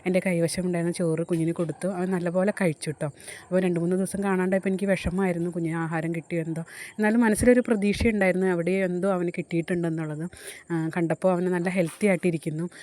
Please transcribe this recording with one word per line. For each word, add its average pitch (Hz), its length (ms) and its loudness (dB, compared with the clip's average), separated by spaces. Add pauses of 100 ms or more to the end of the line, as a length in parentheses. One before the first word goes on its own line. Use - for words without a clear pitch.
എൻ്റെ 185 200 4
കൈവശം 175 400 0
ഉണ്ടായിരുന്ന 170 260 0
ചോറ് 165 340 0
കുഞ്ഞിന് 165 260 0
കൊടുത്തു. 165 360 -4
അവൻ 185 220 -2
നല്ലപോലെ 185 500 0
കഴിച്ചു 165 280 0
കേട്ടോ. 156 180 -4
അപ്പോൾ - 540 -4
രണ്ട് 175 200 2
മൂന്ന് 175 160 2
ദിവസം 190 280 -2
കാണാണ്ടായപ്പോൾ 185 440 2
എനിക്ക് 190 180 0
വിഷമമായിരുന്നു, 180 640 0
കുഞ്ഞിന് 165 240 -2
ആഹാരം 165 400 -2
കിട്ടിയോ 165 280 -4
എന്തോ. 160 180 -6 (300)
എന്നാലും 214 300 2
മനസ്സിലൊരു 240 400 6
പ്രതീക്ഷയുണ്ടായിരുന്നു, 202 840 2
എവിടെയോ 185 380 0
എന്തോ 180 280 0
അവന് 175 260 0
കിട്ടിയിട്ടുണ്ടെന്നുള്ളത്. 165 880 -2 (420)
ആ, 160 260 0
കണ്ടപ്പോൾ 170 360 0
അവന് 180 140 0
നല്ല 180 220 0
ഹെൽത്തി 180 380 0
ആയിട്ടിരിക്കുന്നു. 165 580 0 (180)